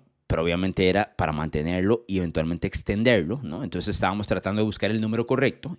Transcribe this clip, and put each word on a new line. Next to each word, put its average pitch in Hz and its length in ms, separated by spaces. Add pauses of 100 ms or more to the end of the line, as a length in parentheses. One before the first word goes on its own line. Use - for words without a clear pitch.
(280)
pero 80 160
obviamente 90 460
era 101 260
para 78 160
mantenerlo 82 760
y 98 100
eventualmente 82 480
extenderlo, 107 800
¿no? - 200
Entonces 101 300
estábamos 101 320
tratando 101 360
de 107 40
buscar 101 240
el 110 100
número 113 280
correcto. 131 500